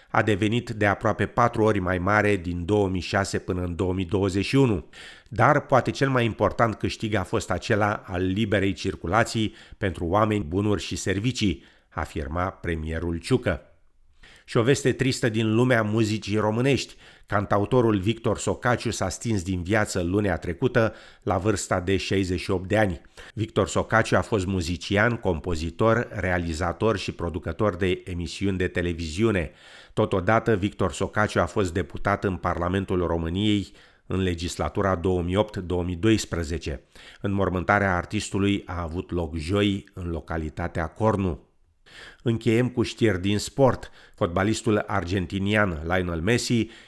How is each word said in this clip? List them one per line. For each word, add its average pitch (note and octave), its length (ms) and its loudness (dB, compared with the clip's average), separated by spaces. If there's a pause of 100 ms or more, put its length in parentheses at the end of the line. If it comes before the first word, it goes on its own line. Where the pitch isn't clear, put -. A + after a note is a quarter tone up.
a A2+ 120 2
devenit G#2+ 480 2
de G#2+ 160 0
aproape G2+ 400 0
patru A#2+ 380 2
ori G#2+ 160 4
mai F2+ 180 0
mare G2+ 380 2
din F2 300 -4
două G#2 220 2
mii F#2 140 -2
șase G2 360 -2
până F2+ 240 -4
în F2 140 -4
două F#2 180 0
mii F#2+ 120 -2
douăzeci F#2+ 400 0
și - 100 -2
unu. A#2 340 2 (380)
Dar C3 380 2
poate A#2+ 260 4
cel C3+ 180 0
mai B2+ 160 2
important G#2+ 500 2
câștig G#2 380 -4
a G2 100 0
fost - 280 -2
acela G#2 540 0
al F#2 200 -2
liberei G2 480 0
circulații G2 840 -2 (220)
pentru F#2 280 -4
oameni, G#2 380 2
bunuri F#2+ 380 0
și - 140 -8
servicii, G2+ 680 0 (300)
afirma D#2+ 560 -4
premierul E2 680 -6
Ciucă. G2+ 440 -2 (840)
Și - 120 -2
o A#2+ 40 4
veste C3 300 2
tristă B2 380 0
din A2 260 0
lumea B2 260 4
muzicii G#2+ 560 0
românești. A2+ 580 0 (300)
Cantautorul G#2 720 2
Victor G#2 380 0
Socaciu A2+ 540 0
s-a G2 180 -2
stins G#2+ 320 -2
din F2+ 220 -2
viață G2+ 380 0
lunea F2+ 360 0
trecută, A2 560 0 (300)
la F#2+ 140 0
vârsta G2 420 0
de F2+ 180 0
șaizeci F#2 420 0
și - 120 -6
opt F#2 160 -2
de G2+ 100 0
ani. G2+ 240 2 (320)
Victor G#2 340 0
Socaciu A2 500 2
a F#2 40 4
fost F#2+ 240 0
muzician, F#2+ 720 0
compozitor, F2+ 960 0
realizator F2+ 840 0
și - 140 -6
producător E2+ 640 -2
de F2+ 300 0
emisiuni F2+ 520 -4
de F2+ 100 0
televiziune. F2 840 0 (420)
Totodată, A2 640 2
Victor F#2+ 380 -2
Socaciu G#2 460 0
a F2+ 60 4
fost F2+ 280 -2
deputat G2 500 -2
în F#2 120 0
Parlamentul F2 720 -2
României F2+ 640 0 (340)
în F#2 160 -2
legislatura F2+ 760 -2
două F2+ 260 0
mii F2+ 140 0
opt A2 220 2
două F2+ 260 -2
mii F2 120 -2
doisprezece. E2+ 840 0 (400)
Înmormântarea G2 760 2
artistului G2 680 -2
a F2 160 -6
avut E2+ 300 -6
loc E2 240 -4
joi G2 480 0 (100)
în F2 160 -8
localitatea E2 800 -6
Cornu. G2 600 0 (760)
Încheiem A#2 460 2
cu A#2+ 120 -2
știri G#2 400 0
din G2+ 180 0
sport. - 520 0 (240)
Fotbalistul G#2 720 0
argentinian G2 1000 0
Lionel F2 340 0
Messi A2+ 480 0 (180)